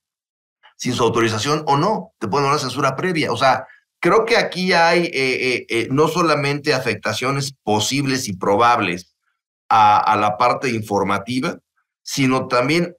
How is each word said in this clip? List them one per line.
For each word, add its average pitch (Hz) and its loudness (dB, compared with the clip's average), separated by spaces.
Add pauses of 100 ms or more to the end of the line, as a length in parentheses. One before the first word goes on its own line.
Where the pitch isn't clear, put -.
(760)
sin - -6
su 117 -2
autorización 113 -2
o 143 2
no? 185 -2
Te 110 -6
ponen 139 0
una 147 0
censura 135 -4
previa. 165 -2
O - -4
sea, 131 0 (360)
creo 214 4
que 233 2
aquí 185 -2
hay, 170 4
eh, - -6
eh, 127 -2
eh, 113 -2
no 147 2
solamente 147 0
afectaciones 127 -4 (100)
posibles 131 0
y 101 -6
probables 101 0 (520)
a, 107 6
a - 2
la 104 0
parte 123 0
informativa, 107 -2 (440)
sino 131 0
también 151 0